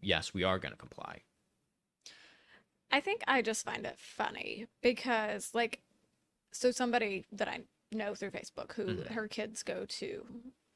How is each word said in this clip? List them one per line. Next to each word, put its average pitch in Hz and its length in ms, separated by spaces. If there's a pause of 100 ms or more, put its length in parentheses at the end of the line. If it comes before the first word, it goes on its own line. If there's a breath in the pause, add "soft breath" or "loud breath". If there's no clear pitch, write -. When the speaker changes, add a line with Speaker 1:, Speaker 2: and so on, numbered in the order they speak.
Speaker 1:
"Yes, 85 340
we 92 80
are 95 160
gonna 71 160
comply." - 460 (1700 loud breath)
Speaker 2:
I 269 100
think 403 280
I 262 140
just 220 220
find - 220
it - 120
funny - 680 (160)
because, 220 720
like, 233 280 (680)
so - 220
somebody 233 600
that 202 160
I - 120 (320)
know 214 220
through 196 180
Facebook - 400
who - 140
Speaker 1:
Mm-hmm. 185 280
Speaker 2:
her 220 140
kids 220 340
go 185 240
to - 400 (500)